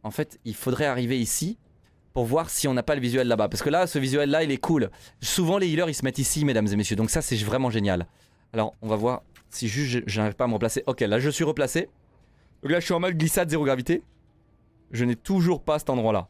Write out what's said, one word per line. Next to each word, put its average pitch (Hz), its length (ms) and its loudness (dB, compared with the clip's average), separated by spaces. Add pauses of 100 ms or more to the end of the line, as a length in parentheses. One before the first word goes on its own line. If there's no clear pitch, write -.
En 107 80 -8
fait, - 340 -6
il 110 100 -8
faudrait 127 300 -2
arriver 127 340 0
ici 160 380 -2 (560)
pour 123 120 0
voir 151 260 0
si - 160 -2
on 135 80 2
n'a 120 80 0
pas 156 100 0
le 143 80 -2
visuel 123 260 0
là-bas. 107 220 2
Parce - 140 -4
que 147 80 0
là, 175 160 2
ce 156 100 -4
visuel-là, 143 460 2
il 147 80 0
est 135 60 0
cool. 135 340 0 (280)
Souvent, 185 380 0
les 190 100 2
healers, 165 220 0
ils 147 60 -4
se - 100 -6
mettent 131 140 -4
ici, 147 260 0
mesdames 113 220 2
et 101 80 0
messieurs. 104 200 0
Donc 110 140 0
ça, 160 140 0
c'est - 140 -2
vraiment 117 340 0
génial. 101 340 0 (480)
Alors, 110 300 -2
on 110 40 -8
va 107 100 2
voir 120 260 0 (260)
si - 180 -6
juste 131 240 -2
je, 123 140 0
j'arrive 104 300 -2
pas - 80 0
à 123 40 2
me 120 60 0
replacer. 110 320 0
Ok, 131 160 -4
là, 110 180 2
je 139 100 0
suis 151 140 -2
replacé. 147 460 0 (720)
Donc 139 100 -2
là, 175 80 4
je 170 60 -4
suis - 80 0
en 170 60 0
mode 180 180 0
glissade, 165 320 2
zéro 147 160 0
gravité. 135 380 0 (880)
Je 120 140 0
n'ai 120 100 2
toujours 180 480 0
pas 151 160 0
cet - 100 -8
endroit-là. 110 400 0